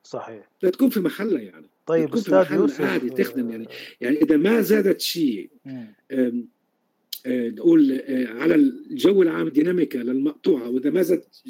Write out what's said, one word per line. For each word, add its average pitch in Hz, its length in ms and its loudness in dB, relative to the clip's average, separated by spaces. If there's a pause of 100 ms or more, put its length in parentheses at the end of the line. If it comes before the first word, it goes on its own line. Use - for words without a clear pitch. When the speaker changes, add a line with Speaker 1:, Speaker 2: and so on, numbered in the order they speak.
Speaker 1:
صحيح. 113 440 -14 (140)
Speaker 2:
بتكون 190 260 2
في 220 120 0
محلها 180 400 -2
يعني. - 260 -18 (200)
Speaker 1:
طيب، 160 180 2
Speaker 2:
بتكون 151 160 -2
في 202 80 -8
Speaker 1:
أستاذ 190 120 4
Speaker 2:
محل 151 140 0
Speaker 1:
يوسف، 160 260 2
Speaker 2:
عادي 123 300 -2
تخدم 127 400 -4
يعني. 113 140 -10
Speaker 1:
آه، - 60 -18 (300)
Speaker 2:
يعني 127 220 0
إذا 156 140 4
ما 202 240 4
زادت 196 400 2
شيء، 139 500 -4 (140)
Speaker 1:
مم. 123 300 -14 (180)
Speaker 2:
آم، 131 360 -2 (800)
آه، 127 220 -2
نقول، 151 440 4
آه، 127 500 -4
على 170 120 2
الجو 151 680 2
العام 165 260 0
ديناميكا 160 500 0
للمقطوعة، 131 720 -2
وإذا 127 220 -2
ما 180 120 0
زاد 170 220 0 (260)